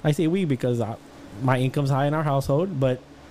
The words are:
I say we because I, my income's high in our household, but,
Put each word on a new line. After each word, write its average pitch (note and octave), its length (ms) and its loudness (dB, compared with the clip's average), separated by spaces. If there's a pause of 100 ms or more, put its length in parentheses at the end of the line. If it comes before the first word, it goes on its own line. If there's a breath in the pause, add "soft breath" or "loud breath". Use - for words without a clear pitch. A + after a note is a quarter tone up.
I D3+ 80 2
say D#3 160 2
we F#3 180 0
because B2 340 0
I, A2 160 -4 (460)
my C3 160 2
income's C3 320 0
high C#3 160 2
in D3 80 0
our D#3 100 0
household, C#3+ 560 0
but, B2+ 220 2 (300)